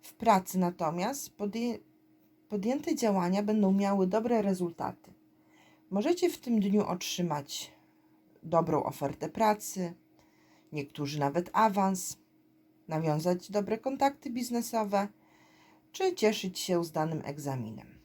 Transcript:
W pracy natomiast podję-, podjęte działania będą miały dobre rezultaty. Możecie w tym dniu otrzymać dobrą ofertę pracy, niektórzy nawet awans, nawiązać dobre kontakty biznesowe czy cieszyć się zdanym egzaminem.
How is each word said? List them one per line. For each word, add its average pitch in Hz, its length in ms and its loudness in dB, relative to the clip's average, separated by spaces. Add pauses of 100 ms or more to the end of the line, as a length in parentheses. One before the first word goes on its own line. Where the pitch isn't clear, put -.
W - 120 -20
pracy 190 460 4
natomiast 175 760 -2
podję-, 220 420 -4 (680)
podjęte 247 460 0
działania 190 480 2
będą 208 280 4
miały 196 360 4
dobre 220 340 2
rezultaty. 185 720 -4 (760)
Możecie 330 400 0
w 311 80 -8
tym 233 220 0
dniu 202 280 2
otrzymać 170 840 -4 (720)
dobrą 160 400 2
ofertę 139 460 -4
pracy, 208 640 0 (800)
niektórzy 147 480 -6
nawet 147 340 0
awans, 196 640 2 (720)
nawiązać 160 640 -2
dobre 208 260 -2
kontakty 277 520 -2
biznesowe 233 760 -2 (840)
czy 370 240 0
cieszyć 208 440 0
się 170 240 0
zdanym 160 420 -2
egzaminem. 135 600 -6 (180)